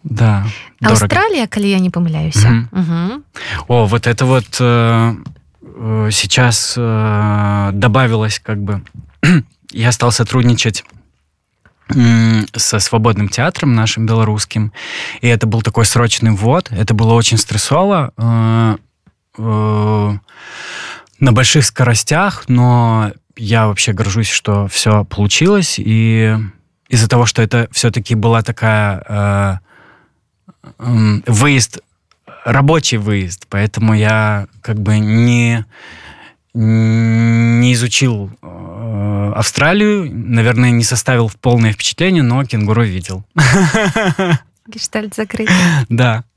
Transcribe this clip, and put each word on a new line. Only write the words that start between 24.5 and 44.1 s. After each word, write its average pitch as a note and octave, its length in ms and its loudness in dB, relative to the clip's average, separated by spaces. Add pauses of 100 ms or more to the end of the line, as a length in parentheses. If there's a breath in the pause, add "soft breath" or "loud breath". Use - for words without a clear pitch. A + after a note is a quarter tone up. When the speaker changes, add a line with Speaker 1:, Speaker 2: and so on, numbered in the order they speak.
Speaker 1:
все G#2+ 380 0
получилось. E3+ 720 0
И A2 580 2 (520)
из-за A2+ 200 2
того, A#2+ 180 2
что - 160 -2
это A#2 280 0
все-таки A#2 460 -2
была A2+ 260 2
такая, G#2+ 680 -2
э, G2+ 480 0 (1200 soft breath)
м, A2 480 0
выезд, B2 520 2 (680)
рабочий C#3 540 2
выезд, G2 500 -4
поэтому G#2+ 460 0
я G#2+ 520 0 (160)
как A2 180 -4
бы G#2 180 0
не, A#2 640 2 (880 loud breath)
не A2+ 1160 2
изучил, A#2 580 -2 (120)
э, G2+ 920 -6
Австралию, F#3 800 0
наверное, A#2 580 2
не A#2+ 140 2
составил A#2 460 0 (100)
полное A#2 320 2
впечатление, F3 500 0
но B2+ 220 0
кенгуру A2 400 0
видел. F#2 400 -6 (100)
<laughs> F3 1300 0